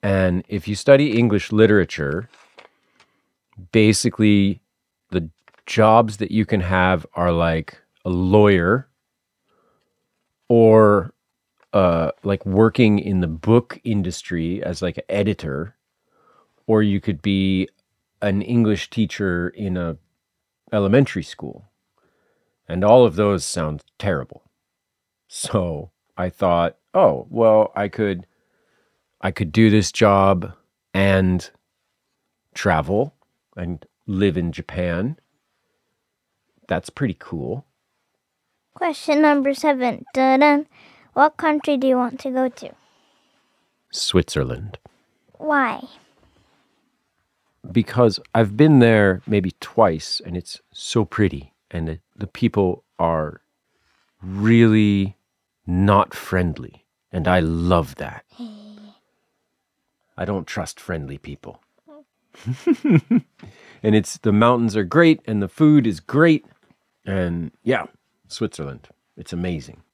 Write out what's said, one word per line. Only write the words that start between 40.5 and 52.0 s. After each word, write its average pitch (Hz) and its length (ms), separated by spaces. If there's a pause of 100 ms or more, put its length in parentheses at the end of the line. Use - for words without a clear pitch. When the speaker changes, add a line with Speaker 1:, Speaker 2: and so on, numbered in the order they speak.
Speaker 2:
What 294 240
country 302 400
do 262 100
you 262 100
want 247 240
to 269 100
go 254 180
to? - 220 (1200)
Speaker 1:
Switzerland. 71 840 (580)
Speaker 2:
Why? 277 500 (1800)
Speaker 1:
Because 113 500 (140)
I've 107 240
been 147 220
there 104 460
maybe 98 340
twice, 87 680
and 87 100
it's - 240 (120)
so - 340
pretty, 69 480 (160)
and 82 180
the, 80 100 (160)